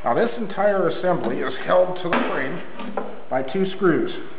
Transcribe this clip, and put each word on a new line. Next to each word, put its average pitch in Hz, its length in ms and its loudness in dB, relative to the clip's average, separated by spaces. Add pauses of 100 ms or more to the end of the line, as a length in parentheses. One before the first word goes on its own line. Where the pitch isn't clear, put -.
Now 120 120 2
this 220 220 2
entire 190 520 2
assembly 165 480 0
is 131 160 -4 (120)
held 180 320 4
to 170 120 -4
the 170 80 2 (140)
frame 156 300 -4 (680)
by 135 140 0
two 190 320 0
screws. 151 360 2 (280)